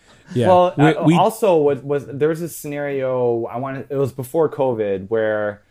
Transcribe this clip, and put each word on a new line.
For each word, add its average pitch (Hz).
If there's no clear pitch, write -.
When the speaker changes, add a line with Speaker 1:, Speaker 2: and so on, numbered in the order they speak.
Speaker 1:
Yeah. 120
Speaker 2:
Well, 180
Speaker 1:
We, 147
Speaker 2:
uh, 156
Speaker 1:
we 160
Speaker 2:
also 185
was, 143
was, 139
there 139
was 165
a 165
scenario, 131
I 117
wanted, 135
it 143
was 139
before 147
covid, 107
where, 107